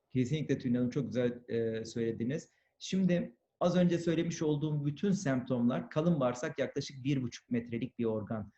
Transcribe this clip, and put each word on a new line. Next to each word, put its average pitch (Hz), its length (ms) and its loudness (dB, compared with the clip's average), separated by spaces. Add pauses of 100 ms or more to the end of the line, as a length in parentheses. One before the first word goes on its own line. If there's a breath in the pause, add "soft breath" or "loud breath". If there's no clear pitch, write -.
(120)
Kesinlikle 147 460 0
Tülin 123 160 0
Hanım, 123 160 0
çok 127 160 -2
güzel, 120 420 -2
e, 113 360 -2
söylediniz. 117 680 -4 (280)
Şimdi 180 580 0 (240)
az 175 160 2
önce 175 220 6
söylemiş 165 440 0
olduğum 151 440 0
bütün 185 260 0
semptomlar, 131 800 0
kalın 160 300 2
bağırsak 156 380 -2
yaklaşık 135 460 -4
bir 139 180 2
buçuk - 280 -8
metrelik 120 480 -4
bir 117 60 0
organ. 107 540 -2